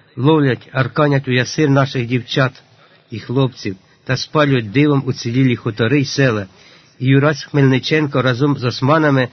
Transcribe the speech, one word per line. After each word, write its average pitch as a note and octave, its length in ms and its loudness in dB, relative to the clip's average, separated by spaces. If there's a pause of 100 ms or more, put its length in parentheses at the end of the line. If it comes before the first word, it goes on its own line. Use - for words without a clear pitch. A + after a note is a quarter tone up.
(160)
ловлять, C#3 560 0
арканять C#3 560 0
у B2+ 40 0
ясир B2+ 380 0
наших C3+ 360 0
дівчат B2+ 560 -2 (480)
і A2 100 -10
хлопців B2 560 -4 (280)
та B2+ 120 -4
спалюють C3+ 540 0
дивом C#3 360 2
уцілілі B2+ 500 0
хутори A#2 440 -2
й C3+ 40 0
села. A#2 420 0 (520)
І B2+ 80 -4
Юрась C#3 380 2
Хмельниченко C#3 760 0
разом B2+ 360 0
з A2 60 -6
османами C3+ 680 0